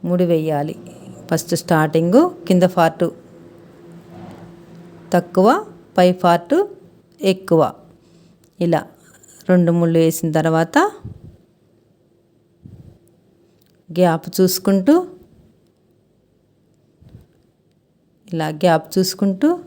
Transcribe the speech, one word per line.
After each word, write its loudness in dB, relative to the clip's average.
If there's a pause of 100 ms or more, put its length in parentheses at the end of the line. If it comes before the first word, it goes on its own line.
ముడి 0
వేయాలి. -2 (540)
ఫస్ట్ -2 (100)
స్టార్టింగ్ 2 (280)
కింద 4 (120)
పార్ట్ 0 (2000)
తక్కువ, 2 (500)
పై 6 (140)
పార్ట్ 2 (760)
ఎక్కువ. 0 (1040)
ఇలా 0 (680)
రెండు 4
ముళ్ళు 2
వేసిన -2 (100)
తర్వాత 0 (3250)
గ్యాప్ 0 (100)
చూసుకుంటూ, 0 (3500)
ఇలా -4 (160)
గ్యాప్ 2
చూసుకుంటూ -2 (180)